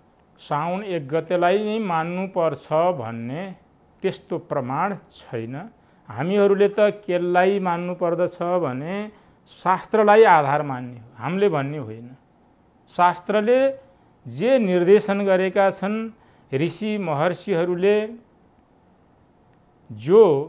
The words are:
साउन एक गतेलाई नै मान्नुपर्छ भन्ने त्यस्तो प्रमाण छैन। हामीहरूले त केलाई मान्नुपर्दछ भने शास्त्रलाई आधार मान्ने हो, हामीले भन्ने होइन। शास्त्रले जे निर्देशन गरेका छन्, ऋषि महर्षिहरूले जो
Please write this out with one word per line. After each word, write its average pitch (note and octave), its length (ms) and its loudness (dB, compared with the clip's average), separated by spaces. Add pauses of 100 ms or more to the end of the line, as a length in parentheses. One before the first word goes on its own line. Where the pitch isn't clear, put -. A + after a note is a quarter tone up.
(400)
साउन E3+ 440 -6
एक E3+ 240 -6
गतेलाई F3 560 0
नै G#3+ 160 -4
मान्नुपर्छ F3 960 -4
भन्ने D#3 800 -4 (460)
त्यस्तो F#3 360 -6
प्रमाण D3 580 -4 (160)
छैन। C3 580 -12 (380)
हामीहरूले G3 600 2
त G3+ 120 -2
केलाई F#3 800 0
मान्नुपर्दछ F3 840 -4
भने F3 680 -4 (520)
शास्त्रलाई G#3 600 4
आधार D3+ 380 4
मान्ने B2+ 380 -8
हो, A2 60 -20 (120)
हामीले F3+ 320 -2
भन्ने D3 280 -4
होइन। A#2+ 380 -14 (760)
शास्त्रले G#3+ 880 2 (500)
जे G#3 320 2
निर्देशन G3+ 680 2
गरेका F#3+ 440 2
छन्, G#3+ 400 -6 (440)
ऋषि E3+ 440 -4
महर्षिहरूले F3+ 1120 -2 (1800)
जो C3 300 4 (280)